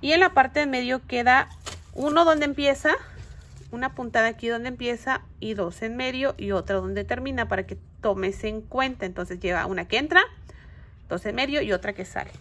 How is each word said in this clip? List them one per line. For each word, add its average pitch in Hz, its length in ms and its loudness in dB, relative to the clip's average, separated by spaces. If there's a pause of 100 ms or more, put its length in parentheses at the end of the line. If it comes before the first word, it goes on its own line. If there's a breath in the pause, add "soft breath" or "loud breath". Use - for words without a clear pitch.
Y 277 100 2
en 330 80 6
la 359 140 6
parte 262 260 4
de 294 80 2
medio 254 400 -2
queda 247 400 4 (460)
uno 302 320 4
donde 311 200 4
empieza, 285 480 2 (760 loud breath)
una 247 240 -6
puntada 226 320 2
aquí 233 200 -4
donde 233 220 -2
empieza 247 520 -4 (180)
y 214 160 -6
dos 180 260 -4
en 226 160 -6
medio 254 400 -2
y 202 140 -4
otra 196 240 0
donde 190 280 -2
termina, 247 440 -4
para 190 180 -2
que 196 100 -10 (260)
tomes 196 420 0
en 220 180 -4
cuenta. 254 460 -2
Entonces 180 320 -8
lleva 175 260 0
una 185 220 -4
que 214 100 0
entra, 311 240 6 (880 soft breath)
dos 175 160 -4
en 202 80 -4
medio 277 300 0
y 208 80 -2
otra 196 220 -2
que 196 120 -10
sale. - 240 -8 (120)